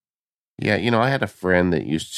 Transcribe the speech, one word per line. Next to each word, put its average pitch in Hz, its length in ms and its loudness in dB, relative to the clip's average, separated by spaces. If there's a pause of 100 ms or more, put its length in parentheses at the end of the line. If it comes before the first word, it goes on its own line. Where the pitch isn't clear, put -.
(580)
Yeah, 104 180 0
you 101 140 0
know, 113 100 2
I 127 100 0
had 135 120 -2
a 107 40 -2
friend 90 460 2
that 76 120 -2
used - 340 -6